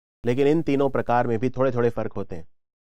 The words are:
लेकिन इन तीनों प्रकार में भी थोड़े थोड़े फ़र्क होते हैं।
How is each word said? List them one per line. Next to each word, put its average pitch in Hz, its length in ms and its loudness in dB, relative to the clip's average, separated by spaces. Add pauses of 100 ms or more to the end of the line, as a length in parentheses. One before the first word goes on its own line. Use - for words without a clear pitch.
(240)
लेकिन 127 220 2
इन 156 160 2
तीनों 139 280 2
प्रकार 120 360 0
में 117 120 0
भी 123 120 0
थोड़े 131 220 0
थोड़े 120 180 2
फ़र्क 110 220 -6
होते 95 240 -8
हैं। 82 120 -14 (320)